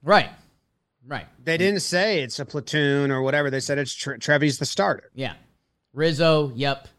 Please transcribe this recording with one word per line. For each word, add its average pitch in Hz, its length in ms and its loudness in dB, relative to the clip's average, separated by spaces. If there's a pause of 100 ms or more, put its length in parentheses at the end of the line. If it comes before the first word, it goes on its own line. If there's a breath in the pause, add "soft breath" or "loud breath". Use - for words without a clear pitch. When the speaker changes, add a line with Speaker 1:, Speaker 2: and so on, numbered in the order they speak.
Speaker 1:
Right. 170 280 4 (760)
Right. 135 200 -10 (160)
Speaker 2:
They 160 140 0
didn't 190 240 2
say 185 420 0
it's 120 180 -8
a 135 40 -6
platoon 143 680 0
or 131 120 -2
whatever. 143 280 0
They 131 100 -4
said 143 180 -4
it's 135 160 -6
Tre-, 131 240 -8
Trevy's 147 400 2
the 143 80 -4
starter. - 480 -2
Speaker 1:
Yeah. 127 200 -8 (580)
Rizzo, 156 600 2
yep. 135 340 -4 (100)